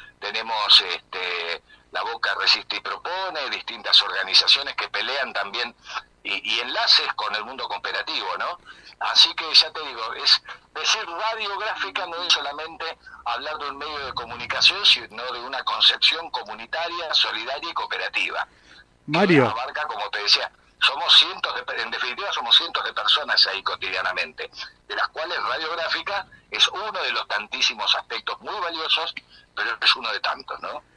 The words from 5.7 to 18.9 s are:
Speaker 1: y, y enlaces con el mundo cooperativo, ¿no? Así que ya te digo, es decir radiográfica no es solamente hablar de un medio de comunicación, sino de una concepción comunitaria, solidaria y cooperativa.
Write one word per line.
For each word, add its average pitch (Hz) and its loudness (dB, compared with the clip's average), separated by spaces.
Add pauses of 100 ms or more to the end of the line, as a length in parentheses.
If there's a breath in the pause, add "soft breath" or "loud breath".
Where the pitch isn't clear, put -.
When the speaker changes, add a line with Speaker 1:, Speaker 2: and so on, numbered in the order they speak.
Speaker 1:
y, 104 -2
y 117 2
enlaces 143 2
con 104 -4
el 107 -2
mundo 123 -8
cooperativo, 104 -4 (100)
¿no? 147 -4 (420 loud breath)
Así 117 4
que 170 -4 (100)
ya 156 6
te 160 -6
digo, 123 -4 (100)
es - 4 (320 loud breath)
decir 156 2
radiográfica 196 -4
no 170 -6
es 170 2
solamente 151 -2 (400 loud breath)
hablar 135 -4
de 143 -6
un 139 -8
medio 147 -6
de 123 -8
comunicación, 123 0
sino 117 0
de 120 -6
una 127 -6
concepción 127 2
comunitaria, 151 -6
solidaria 113 -2
y - -6
cooperativa. 90 -4 (600 soft breath)